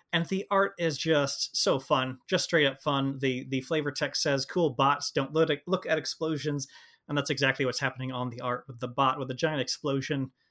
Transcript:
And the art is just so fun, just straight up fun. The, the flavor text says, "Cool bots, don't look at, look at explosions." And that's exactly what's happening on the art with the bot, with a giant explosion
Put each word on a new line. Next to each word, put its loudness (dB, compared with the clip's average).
And 2
the -2
art 2
is 0
just 0
so 2
fun, 0
just 0
straight 4
up -4
fun. 0
The, 0
the 0
flavor -2
text -2
says, 2
"Cool 2
bots, 2
don't 0
look 4
at, 0
look 0
at 0
explosions." -4
And 0
that's 0
exactly 2
what's -2
happening -4
on -2
the -10
art -2
with -14
the -4
bot, 2
with -4
a -4
giant 0
explosion -2